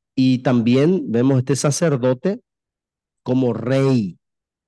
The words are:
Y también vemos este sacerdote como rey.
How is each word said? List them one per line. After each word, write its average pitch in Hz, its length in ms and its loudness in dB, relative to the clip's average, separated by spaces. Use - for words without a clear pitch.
Y 131 260 2
también 131 720 0
vemos 127 280 2
este 131 160 -2
sacerdote 143 840 -2
como 127 300 0
rey. 123 680 -2